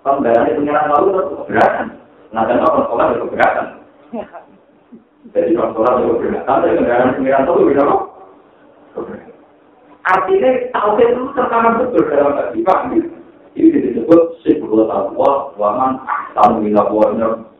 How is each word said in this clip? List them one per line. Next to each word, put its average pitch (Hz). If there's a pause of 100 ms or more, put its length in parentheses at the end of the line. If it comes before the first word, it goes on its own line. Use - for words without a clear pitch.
Pembayarannya 117
pengiran 147
lalu -
tetap -
keberatan. - (460)
Nah, 113
dan 131
orang 156
sholat -
itu -
keberatan. - (1700)
Jadi -
orang -
sholat 123
itu -
keberatan, -
tapi -
kendaraan 123
pengiran 135
lalu -
beda 143
kok. 381 (2000)
Artinya, 190 (200)
tauhid 233
itu 254 (100)
tertanam 226
betul -
dalam 143
hati, -
Pak. - (640)
Ini 160
disebut 165 (240)
sifat 110
Allah, 135 (240)
wa 104
man 147 (140)
ahsanu -
min 104
Allah. 107 (180)